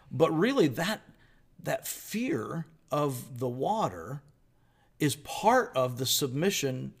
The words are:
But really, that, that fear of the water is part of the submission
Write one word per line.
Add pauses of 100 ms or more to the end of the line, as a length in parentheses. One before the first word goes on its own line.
(120)
But
really,
that, (640)
that
fear (260)
of
the
water (760)
is
part
of
the
submission